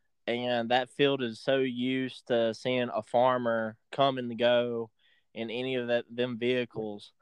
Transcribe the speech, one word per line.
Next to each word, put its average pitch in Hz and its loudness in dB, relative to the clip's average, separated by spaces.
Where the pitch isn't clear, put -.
and 120 0
that 127 2
field 139 2
is 113 -4
so 135 0
used 131 -2
to 117 2
seeing 127 -2
a 107 -2
farmer 117 2
come 139 2
and 120 -6
go 120 2
in 113 -6
any 127 -4
of 120 -4
that, 120 0
them 123 -2
vehicles, 113 -4